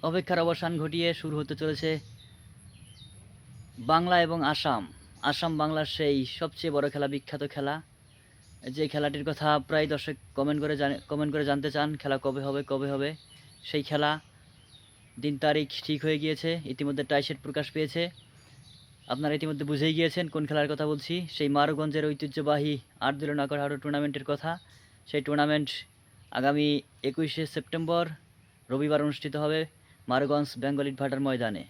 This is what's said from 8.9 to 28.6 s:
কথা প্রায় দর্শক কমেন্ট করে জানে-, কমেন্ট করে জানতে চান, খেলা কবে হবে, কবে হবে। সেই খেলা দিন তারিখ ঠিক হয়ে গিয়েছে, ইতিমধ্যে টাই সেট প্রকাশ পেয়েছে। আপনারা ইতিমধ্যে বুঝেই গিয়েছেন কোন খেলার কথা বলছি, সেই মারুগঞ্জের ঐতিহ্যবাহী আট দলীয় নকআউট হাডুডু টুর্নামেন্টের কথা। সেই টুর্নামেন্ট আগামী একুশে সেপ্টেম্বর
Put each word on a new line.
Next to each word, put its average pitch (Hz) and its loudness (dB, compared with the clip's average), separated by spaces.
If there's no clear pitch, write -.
কথা 151 2
প্রায় 151 2
দর্শক 147 -4
কমেন্ট 147 0
করে 151 0
জানে-, 139 0
কমেন্ট 151 -2
করে 151 2
জানতে 143 0
চান, 151 0
খেলা 139 -2
কবে 135 0
হবে, 139 -2
কবে 139 -2
হবে। 139 -2
সেই 147 -2
খেলা 151 2
দিন 143 -2
তারিখ 151 4
ঠিক 151 -2
হয়ে 156 2
গিয়েছে, 156 -2
ইতিমধ্যে 139 -2
টাই 143 4
সেট - -4
প্রকাশ 151 -4
পেয়েছে। 170 -2
আপনারা 147 0
ইতিমধ্যে 147 -2
বুঝেই 147 2
গিয়েছেন 165 2
কোন 156 -2
খেলার 147 2
কথা 151 -2
বলছি, 160 -2
সেই 147 0
মারুগঞ্জের 151 2
ঐতিহ্যবাহী 147 0
আট 139 2
দলীয় 147 -4
নকআউট 143 0
হাডুডু 143 -4
টুর্নামেন্টের 147 -2
কথা। 160 -4
সেই 147 -2
টুর্নামেন্ট 147 2
আগামী 147 2
একুশে 151 0
সেপ্টেম্বর 165 -2